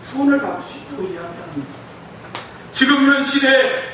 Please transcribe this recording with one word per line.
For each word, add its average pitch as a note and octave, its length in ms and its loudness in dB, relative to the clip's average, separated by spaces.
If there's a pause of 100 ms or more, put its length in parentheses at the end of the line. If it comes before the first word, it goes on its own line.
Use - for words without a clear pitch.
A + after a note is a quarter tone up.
구원을 C#4 360 2
받을 - 220 -6
수 - 160 -14
있다고 C#4 240 -10
이야기합니다. E3+ 640 -10 (1040)
지금 C#4 360 4
현 C#4 160 4
시대에 B3+ 600 2 (100)